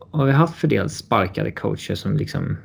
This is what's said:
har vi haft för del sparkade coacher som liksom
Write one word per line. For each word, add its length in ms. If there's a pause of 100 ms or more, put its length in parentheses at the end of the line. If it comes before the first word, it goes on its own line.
(100)
har 160
vi 60
haft 220
för 140
del 220
sparkade 600
coacher 440
som 220
liksom 480